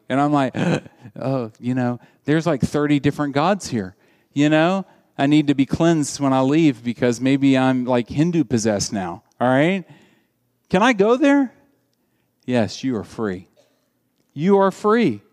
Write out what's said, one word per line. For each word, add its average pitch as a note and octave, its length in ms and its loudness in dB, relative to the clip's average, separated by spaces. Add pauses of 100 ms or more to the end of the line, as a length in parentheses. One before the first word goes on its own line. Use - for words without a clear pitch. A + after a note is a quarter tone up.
(100)
and C3 100 0
I'm D3 100 0
like, C#3 260 0
<gasps> D#3 600 -6
"Oh, B2+ 420 -6
you B2 160 -6
know, B2 240 -2 (260)
there's D#3 220 0
like D3+ 140 0
thirty D3 400 0
different C#3+ 340 -4
gods F3 340 -2
here. F#2+ 280 -6 (380)
You D3 160 2
know, F3 340 2 (320)
I C#3 100 0
need D3 200 4
to C#3+ 80 2
be C3 100 0
cleansed E3 560 0
when C3+ 140 0
I C3 80 2
leave C3+ 420 2
because A#2+ 360 -2
maybe C3+ 360 2
I'm, C3 300 0
like, B2 220 0
Hindu E3 360 0
possessed G#2+ 480 -2
now, F2+ 300 -8 (180)
all B2 80 2
right? E3 360 0 (840)
Can F#3 140 0
I B3+ 100 4
go A3 240 2
there?" C#4 380 2 (920)
Yes, A#2+ 400 -2
you C3 120 -2
are F#2 80 -6
free. G2 440 -8 (880)
You G3 240 2
are G3 120 2
free. G#3 520 0 (100)